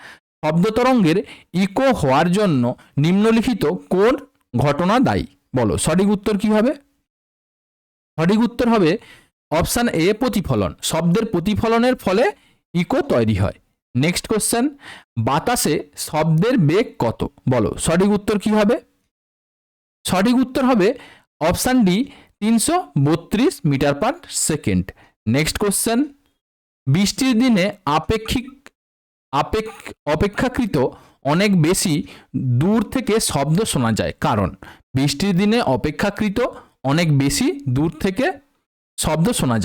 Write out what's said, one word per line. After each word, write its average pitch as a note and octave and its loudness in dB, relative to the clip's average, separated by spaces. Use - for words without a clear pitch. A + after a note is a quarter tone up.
শব্দ D#3+ 0
তরঙ্গের A#3+ 2
ইকো C4 0
হওয়ার C#3+ 2
জন্য D#3+ 2
নিম্নলিখিত G#3+ 2
কোন G#3 4
ঘটনা E3+ 0
দায়ী, G2 0
বলো A2 0
সঠিক F#3 0
উত্তর G#3 -2
কি G#3+ 0
হবে? B3 2
সঠিক F#3 2
উত্তর A#3+ -2
হবে F3 4
অপশান F3+ 0
এ, - 2
প্রতিফলন। C#3 -2
শব্দের F3 0
প্রতিফলনের A3+ 0
ফলে G#3 2
ইকো F3+ 0
তৈরি A2+ 2
হয়। - -2
নেক্সট D#3 0
কোশ্চেন, A#3 0
বাতাসে D#3 0
শব্দের E3 0
বেগ G3 2
কত, A2+ -4
বলো A2+ 0
সঠিক F3+ 2
উত্তর G#3 -2
কি G#3+ 0
হবে? G#3+ 2
সঠিক G3+ 2
উত্তর C4 -2
হবে G#3 4
অপশান B3+ 0
ডি, F3+ 2
তিনশো A#3 2
বত্রিশ G3 0
meter C#3+ 0
per B3+ 0
second। G2 -2
নেক্সট D#3 -2
কোশ্চেন, A3 0
বৃষ্টির G3+ 0
দিনে A3 2
আপেক্ষিক, A3 -2
আপেক-, G#3+ -4
অপেক্ষাকৃত G#3 -2
অনেক G3 2
বেশি F3 0
দূর G#3 2
থেকে G#3+ 0
শব্দ D3+ 0
শোনা A#2 0
যায়, E2 -4
কারণ G#2 0
বৃষ্টির C#3+ 0
দিনে G#3+ 2
অপেক্ষাকৃত G3+ -4
অনেক E3 0
বেশি C#3+ 0
দূর D#3+ 0
থেকে G3 2
শব্দ E3 0
শোনা B2 2